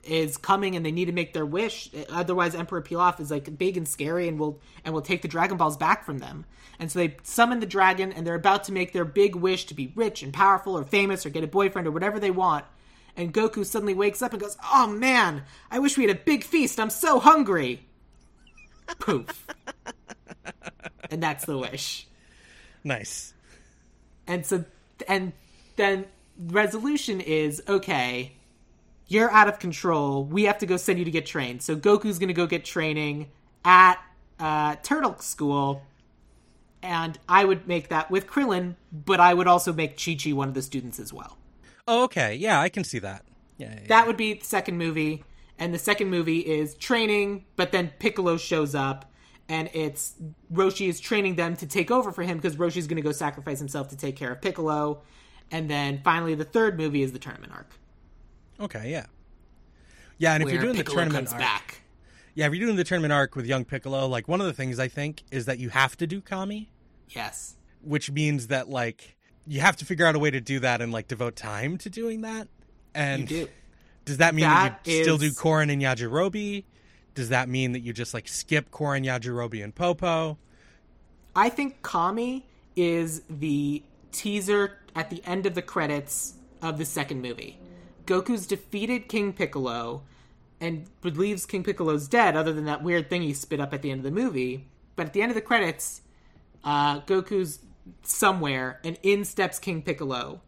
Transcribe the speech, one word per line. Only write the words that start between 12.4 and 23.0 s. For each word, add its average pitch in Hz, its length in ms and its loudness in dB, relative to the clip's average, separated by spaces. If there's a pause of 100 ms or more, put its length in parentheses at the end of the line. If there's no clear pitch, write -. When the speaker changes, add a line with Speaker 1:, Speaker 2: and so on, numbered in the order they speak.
Speaker 1:
And 175 160 -6
Goku 220 320 2
suddenly 208 280 -2
wakes 202 280 0
up 240 100 -2
and 214 100 -6
goes, 208 220 -8
"Oh 254 240 6
man, 208 560 2 (260)
I 233 100 -2
wish 277 180 2
we 254 80 4
had 196 100 4
a - 40 -12
big 302 220 2
feast. 294 380 0
I'm 220 100 0
so 294 300 4
hungry." 196 680 4 (1120)
Poof. - 520 -4
Speaker 2:
<laughs> - 40 -12 (1600)
Speaker 1:
And 160 100 -4
that's 151 220 -4
the 147 140 -4
wish. - 500 -8 (760)
Speaker 2:
Nice. 120 500 -8 (920)